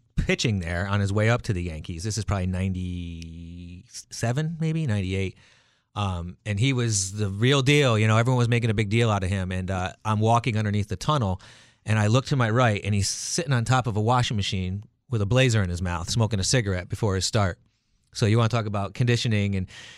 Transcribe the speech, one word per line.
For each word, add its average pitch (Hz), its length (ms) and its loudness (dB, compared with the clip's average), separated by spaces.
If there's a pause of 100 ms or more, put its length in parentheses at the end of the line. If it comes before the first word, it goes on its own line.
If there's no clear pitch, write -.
(160)
pitching 117 440 0
there 87 280 -2
on 101 120 2
his 98 120 0
way 107 160 4
up 117 140 2
to - 100 -2
the 90 100 -2
Yankees. 82 420 -8
This 107 140 -4
is 104 60 -4
probably 98 220 -2
ninety-seven, 90 2250 -6
maybe 160 260 -2
ninety-eight. 95 500 -2 (580)
Um, 90 520 -4
and 104 120 -2
he 135 140 2
was 107 400 0
the 104 160 -2
real 123 340 4
deal. 135 360 6
You 110 80 4
know, 110 100 6
everyone 123 220 4
was 120 100 2
making 117 220 2
a 104 40 2
big 107 140 0
deal 113 220 2
out 101 140 0
of 90 40 0
him. 92 240 -2
And, 92 180 -4
uh, 92 220 -2 (140)
I'm 107 140 0
walking 113 360 2
underneath 104 320 -2
the 95 80 -6
tunnel, 113 420 0 (460)
and 110 140 0
I 104 80 2
look 123 200 4
to 147 100 0
my 120 120 2
right, 110 340 2
and 104 120 -2
he's 98 140 0
sitting - 440 -4
on 117 140 2
top 127 200 2
of 110 100 -4
a 107 40 0
washing 120 380 2
machine 95 460 -4 (260)
with 113 100 0
a 101 60 0
blazer 120 360 4
in 90 60 0
his 87 140 -4
mouth, 87 260 -4
smoking 107 320 0
a 92 40 -2
cigarette 98 440 -2
before 101 280 -2
his 92 100 -2
start. 98 320 0 (560)
So 120 120 0
you 107 100 4
wanna 113 140 2
talk 113 160 -2
about 101 280 -4
conditioning, 113 600 0
and, 92 120 -2 (320)